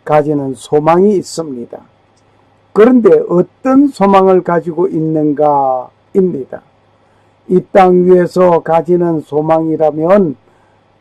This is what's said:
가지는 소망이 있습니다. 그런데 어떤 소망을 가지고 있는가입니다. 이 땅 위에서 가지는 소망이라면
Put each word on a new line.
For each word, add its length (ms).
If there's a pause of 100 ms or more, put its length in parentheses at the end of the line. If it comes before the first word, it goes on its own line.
가지는 480
소망이 640
있습니다. 640 (920)
그런데 360 (180)
어떤 600
소망을 560
가지고 440
있는가입니다. 1700 (880)
이 140 (120)
땅 320
위에서 540
가지는 600
소망이라면 1120 (640)